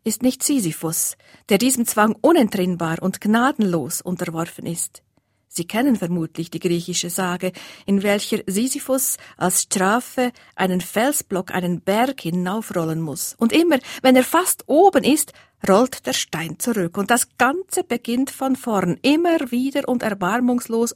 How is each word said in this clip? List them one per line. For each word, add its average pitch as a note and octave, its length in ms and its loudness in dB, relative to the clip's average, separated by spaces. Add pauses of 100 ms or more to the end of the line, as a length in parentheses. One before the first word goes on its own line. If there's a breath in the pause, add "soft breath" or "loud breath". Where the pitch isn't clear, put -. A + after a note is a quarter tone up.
ist - 180 -4
nicht B3+ 220 0
Sisyphus, E3+ 720 -2 (320 soft breath)
der G3 80 4
diesem A#3+ 300 0
Zwang G#3+ 340 2
unentrinnbar F#3 800 2
und F#3 180 -4
gnadenlos G#3 840 0
unterworfen E3+ 640 -6
ist. - 340 -8 (520)
Sie E3+ 120 -6
kennen A3+ 320 2
vermutlich E3+ 520 -4
die E3 100 -10
griechische E3+ 500 -2
Sage, F3+ 420 -4 (340 loud breath)
in G3 180 2
welcher G#3 440 0
Sisyphus B3+ 680 -2 (180 loud breath)
als - 280 0
Strafe A#3+ 680 0 (240 soft breath)
einen F#3 240 0
Felsblock, G3+ 720 -2
einen F3 300 -2
Berg A#3+ 400 0
hinaufrollen F3+ 800 -2
muss. D#3 360 -6
Und A#3 140 2
immer, D#4+ 280 4 (220 loud breath)
wenn B3+ 140 6
er B3+ 80 6
fast - 440 0
oben E4 360 6
ist, - 300 2 (340 soft breath)
rollt G#3+ 380 4
der B3+ 80 -2
Stein E3 440 -6
zurück F#3+ 400 -2
und G3 140 0
das - 260 -2
Ganze F4+ 460 0
beginnt B3 460 -4
von C4+ 260 -2
vorn, F#3 460 0
immer D#4 500 2
wieder C4 380 -2
und B3 140 -2
erbarmungslos, A3+ 920 0